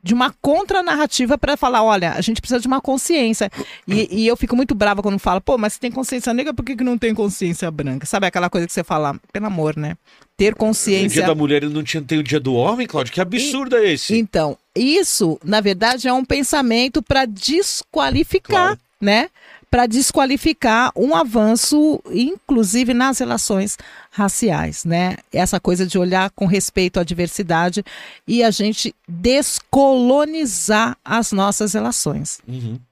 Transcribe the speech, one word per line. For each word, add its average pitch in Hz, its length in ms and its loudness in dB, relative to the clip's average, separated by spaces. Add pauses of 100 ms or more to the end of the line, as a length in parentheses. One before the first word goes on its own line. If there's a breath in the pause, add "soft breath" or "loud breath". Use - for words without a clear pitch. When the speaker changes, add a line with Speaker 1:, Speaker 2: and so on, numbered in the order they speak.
Speaker 1:
de 185 120 0
uma 254 260 0
contranarrativa 302 960 0
pra - 180 0
falar, 247 280 2
"Olha, 196 300 2
a - 80 -4
gente 220 200 -2
precisa 254 180 -2
de 233 60 -6
uma 262 160 0
consciência." 254 680 0 (360 loud breath)
E, 202 200 0 (160)
e - 40 4
eu 233 80 4
fico 247 200 -2
muito 254 180 0
brava 208 300 2
quando 196 160 0
fala, 185 200 0
"Pô, 254 200 0
mas 214 140 -2
se - 60 -14
tem 240 120 -6
consciência 247 420 -4
negra, 277 220 -2
por 240 100 -6
que 269 100 -8
que 233 80 -4
não 247 140 0
tem 226 160 0
consciência 190 560 -4
branca?" 143 380 -6
Sabe 196 180 0
aquela 175 240 0
coisa 170 160 -2
que - 80 -10
você 175 100 -4
fala, 151 320 -2 (160)
pelo 202 140 -6
amor, 156 320 -2
né? 151 180 -6 (400 soft breath)
Ter 208 180 2
Speaker 2:
O - 20 -8
Speaker 1:
consciência 208 540 0 (120)
Speaker 2:
Dia 185 60 2
da 160 80 4
Mulher 147 340 2
não 151 140 -4
tinha, 160 180 -6
tem 151 160 -2
o 151 60 0
Dia 143 160 0
do 127 160 -2
Homem, 208 320 0
Cláudio? 131 260 -4
Que 180 80 -2
absurdo 254 560 -2
Speaker 1:
E - 80 6
Speaker 2:
é 180 80 4
esse? 208 240 -2
Speaker 1:
Então, 175 400 -2 (180)
isso, 240 680 0
na 214 180 0
verdade, 220 460 0
é 247 60 2
um 262 120 0
pensamento 269 760 0
pra 269 220 2
desqualificar, 320 1400 0
Speaker 2:
Claro. 415 100 -4 (200)
Speaker 1:
né? 214 300 2 (400 loud breath)
Pra 240 160 4
desqualificar 254 1120 2
um 262 180 2
avanço, 262 840 4 (100)
inclusive 240 840 0
nas 254 260 2
relações 214 580 -2 (320 loud breath)
raciais, 160 720 -2
né? 175 320 0 (160)
Essa 180 300 0
coisa 180 240 0
de 180 120 -2
olhar 185 340 2
com - 140 -4
respeito 185 540 0
à 175 60 0
diversidade 175 760 -2 (460 loud breath)
e 233 160 2
a 226 80 4
gente 214 420 -2 (140)
descolonizar 254 2000 2
as 220 260 -2
nossas 202 420 0
relações. 214 720 -4
Speaker 2:
Uhum. 120 300 -8 (140)